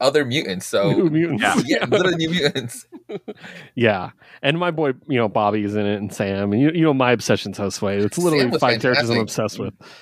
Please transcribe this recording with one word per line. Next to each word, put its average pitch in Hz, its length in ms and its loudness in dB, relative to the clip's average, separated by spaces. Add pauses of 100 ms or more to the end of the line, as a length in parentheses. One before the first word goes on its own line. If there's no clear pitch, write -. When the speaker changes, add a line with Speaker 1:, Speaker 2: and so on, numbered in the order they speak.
Speaker 1:
other 143 240 2
mutants. 117 400 -4
So 101 280 2
Speaker 2:
New 170 180 2
Mutants. 170 320 0
Speaker 3:
Yeah. - 140 2
Speaker 1:
<laughs> 123 100 2
yeah, - 180 0
literally 180 320 2
new 160 140 -2
mutants. 135 560 -4 (220)
Speaker 2:
<laughs> - 180 -12 (500)
Yeah, 104 340 2 (320)
and 147 160 0
my 175 140 0
boy, 147 220 0 (120)
you 139 120 2
know, 113 100 2
Bobby 104 340 0
is 101 140 -2
in 104 100 0
it, 104 120 0
and 104 140 -8
Sam, 101 420 -2
and 117 60 4
you, 147 100 4
you 165 120 2
know 156 120 4
my 123 180 4
obsession's 101 460 -2
Josue. 101 440 -2
It's 104 160 -2
literally 156 260 2
Speaker 1:
Sam 120 60 0
was 160 100 0
Speaker 2:
five 117 200 2
characters 127 300 0
I'm 117 80 2
Speaker 1:
fantastic. 110 260 -2
Speaker 2:
obsessed - 160 -6
with. 104 140 -6 (280)